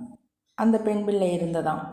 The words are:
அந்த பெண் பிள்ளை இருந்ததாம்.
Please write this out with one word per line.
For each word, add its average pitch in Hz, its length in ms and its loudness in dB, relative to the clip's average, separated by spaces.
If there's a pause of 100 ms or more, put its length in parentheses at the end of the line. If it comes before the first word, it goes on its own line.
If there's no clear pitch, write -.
(580)
அந்த 220 200 4
பெண் 214 280 0
பிள்ளை 196 300 2
இருந்ததாம். 165 580 -2